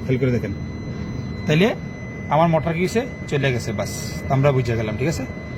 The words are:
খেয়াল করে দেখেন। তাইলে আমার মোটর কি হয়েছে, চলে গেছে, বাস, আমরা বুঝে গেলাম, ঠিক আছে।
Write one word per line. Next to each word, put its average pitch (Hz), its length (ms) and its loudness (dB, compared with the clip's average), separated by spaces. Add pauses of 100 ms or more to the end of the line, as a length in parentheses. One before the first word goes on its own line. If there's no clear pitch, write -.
খেয়াল 131 160 0
করে 127 160 2
দেখেন। 104 160 -2 (960)
তাইলে 175 220 6 (680)
আমার 165 200 6
মোটর 160 240 2
কি 185 60 2
হয়েছে, 220 180 2 (280)
চলে 139 240 2
গেছে, 117 240 -2
বাস, 101 140 -2 (420)
আমরা 139 220 6
বুঝে 120 220 2
গেলাম, 107 220 -2
ঠিক 143 120 2
আছে। - 120 -2 (340)